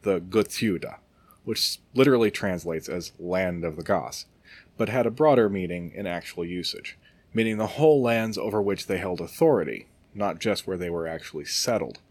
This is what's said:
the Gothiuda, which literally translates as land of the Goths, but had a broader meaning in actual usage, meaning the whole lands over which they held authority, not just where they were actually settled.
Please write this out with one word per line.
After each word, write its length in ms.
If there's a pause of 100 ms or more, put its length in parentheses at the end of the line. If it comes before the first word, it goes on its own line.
the 180
Gothiuda, 760 (460)
which 360 (140)
literally 380
translates 580
as 300
land 440
of 120
the 80
Goths, 420 (520)
but 120
had 160
a 60
broader 380
meaning 440
in 140
actual 380
usage, 520 (360)
meaning 240
the 100
whole 340
lands 360
over 240
which 260
they 100
held 240
authority, 680 (260)
not 260
just 260
where 120
they 120
were 180
actually 380
settled. 540 (120)